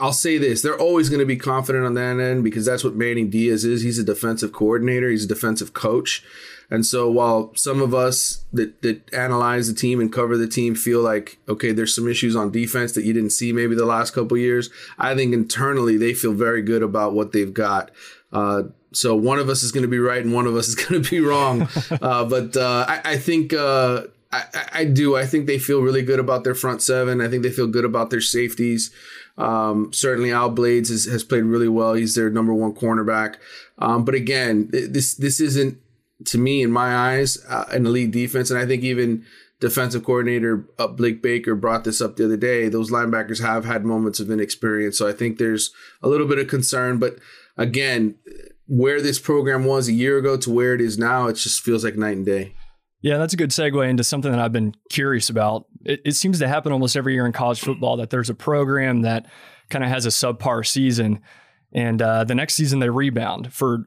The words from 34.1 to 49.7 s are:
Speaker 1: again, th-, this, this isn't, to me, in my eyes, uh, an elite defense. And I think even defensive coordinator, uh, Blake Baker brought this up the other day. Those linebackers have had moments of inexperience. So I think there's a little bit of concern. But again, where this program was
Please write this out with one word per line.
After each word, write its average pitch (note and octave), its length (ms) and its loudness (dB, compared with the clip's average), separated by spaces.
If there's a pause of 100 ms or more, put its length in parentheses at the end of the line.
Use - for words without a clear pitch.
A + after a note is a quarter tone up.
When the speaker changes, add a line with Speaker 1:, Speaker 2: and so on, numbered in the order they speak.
Speaker 1:
again, A#2+ 580 0
th-, A#2+ 180 -2
this, C3+ 240 0
this C#3 260 -2
isn't, C#3 380 0 (480)
to - 120 0
me, C3+ 240 2
in A#2 80 2
my B2 260 2
eyes, B2+ 520 0
uh, A#2 220 -4
an B2 160 2
elite A#2+ 240 2
defense. A#2+ 400 -2
And B2 80 0
I B2 80 -2
think B2 160 0
even A#2+ 420 0 (360)
defensive A#2+ 440 -2
coordinator, A#2+ 600 0 (120)
uh, A#2 80 0
Blake A#2 360 -2
Baker A#2+ 320 0
brought A2+ 300 -2
this A2 160 -2
up A2+ 160 -4
the A2+ 80 0
other A2 140 2
day. A#2+ 300 0
Those A2 220 -2
linebackers A2+ 520 -2
have A2+ 240 -2
had A2+ 180 -2
moments A2 360 0
of G#2 100 -4
inexperience. G#2+ 680 -2
So G#2+ 100 0
I G#2 60 0
think A2+ 240 -4
there's A2 360 -2 (300)
a - 60 0
little D3 180 2
bit C#3 120 0
of C3+ 100 -2
concern. B2+ 500 0
But B2 180 0 (420)
again, A#2+ 560 0 (520)
where C#3 340 2
this C#3+ 200 -2
program C3+ 440 2
was C3 240 2